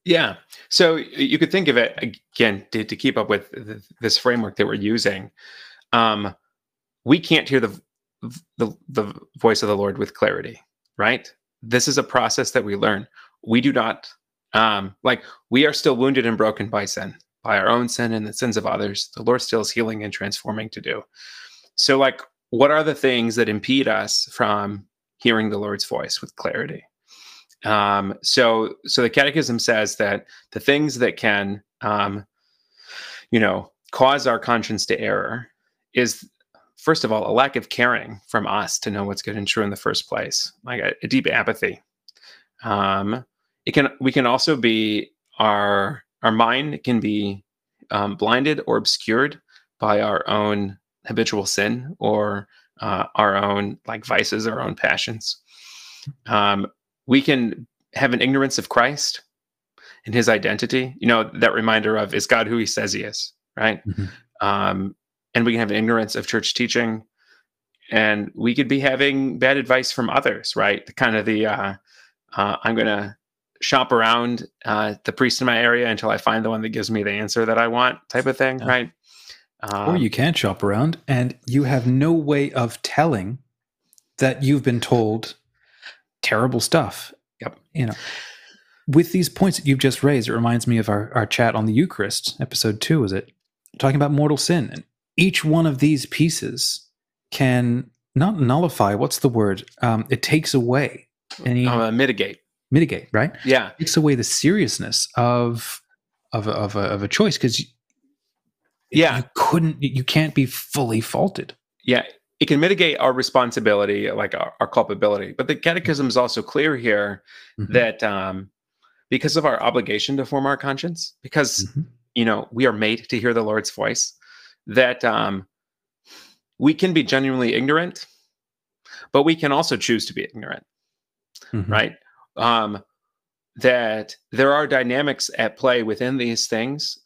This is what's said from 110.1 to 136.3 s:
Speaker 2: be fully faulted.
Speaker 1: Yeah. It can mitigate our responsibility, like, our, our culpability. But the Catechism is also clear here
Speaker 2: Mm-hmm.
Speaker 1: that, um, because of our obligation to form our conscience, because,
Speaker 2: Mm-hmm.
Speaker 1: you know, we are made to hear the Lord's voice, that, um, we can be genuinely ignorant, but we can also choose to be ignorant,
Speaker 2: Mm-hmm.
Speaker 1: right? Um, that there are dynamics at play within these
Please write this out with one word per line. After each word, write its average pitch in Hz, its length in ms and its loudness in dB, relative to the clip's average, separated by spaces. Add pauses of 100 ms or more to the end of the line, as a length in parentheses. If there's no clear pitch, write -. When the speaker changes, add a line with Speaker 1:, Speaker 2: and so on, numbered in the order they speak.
Speaker 2:
be 135 120 2
fully 117 540 -4
faulted. - 540 -4 (300)
Speaker 1:
Yeah. 123 180 2 (380)
It 147 60 4
can 147 140 4
mitigate 175 400 2
our 131 120 4
responsibility, 107 1000 2
like, 107 200 -4
our, - 280 -4
our 101 80 0
culpability. 101 640 0
But 131 160 -4
the 147 80 -2
Catechism 165 500 0
is 120 100 -2
also 123 240 2
clear 147 360 0
here 104 480 -2 (340)
Speaker 2:
Mm-hmm. 104 140 -6
Speaker 1:
that, 117 320 2
um, 98 460 -4 (600)
because 131 260 -2
of 156 80 2
our 123 160 0
obligation 117 580 0
to 135 60 -2
form 139 220 -2
our 139 100 0
conscience, 139 640 -8
because, 131 440 0
Speaker 2:
Mm-hmm. 135 160 -6 (340)
Speaker 1:
you 117 100 2
know, 110 280 0
we 117 140 2
are 120 60 4
made 110 360 -2
to 120 100 -4
hear 117 160 0
the 117 80 2
Lord's 107 300 -2
voice, 110 400 -4 (560)
that, 123 360 2
um, 104 440 -2 (1080)
we 147 160 4
can 190 180 0
be 160 100 4
genuinely 131 520 0
ignorant, 151 520 -2 (1040)
but 143 140 4
we 160 100 4
can 156 160 0
also 143 260 0
choose 110 300 0
to - 80 -12
be - 80 -6
ignorant, - 420 -12 (880)
Speaker 2:
Mm-hmm. 104 200 -4
Speaker 1:
right? 110 240 2 (400)
Um, 110 480 0 (720)
that 113 580 0 (160)
there 135 220 4
are 147 160 0
dynamics 135 680 0
at 113 200 -2
play 123 260 2
within 123 360 -4
these 117 280 -4